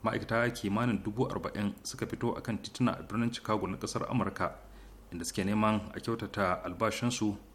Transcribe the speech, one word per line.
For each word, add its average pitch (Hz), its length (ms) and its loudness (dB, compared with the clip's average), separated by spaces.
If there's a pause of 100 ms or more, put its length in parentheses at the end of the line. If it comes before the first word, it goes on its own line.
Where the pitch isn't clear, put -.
ma'aikata 113 500 2
kimanin 104 480 2
dubu 113 240 0
arba'in 98 460 -2 (100)
suka - 240 -4
fito 117 300 0
a - 40 -8
kan 107 180 -2
tituna - 380 0
a 82 60 -10
birnin 117 300 0
Chicago 104 340 0
na 95 80 -2
ƙasar - 340 -4
Amurka, 95 440 2 (580)
inda 85 140 -6
suke - 200 -2
neman 107 360 4 (120)
a - 60 -6
kyautata 101 640 0
albashinsu 107 720 0 (200)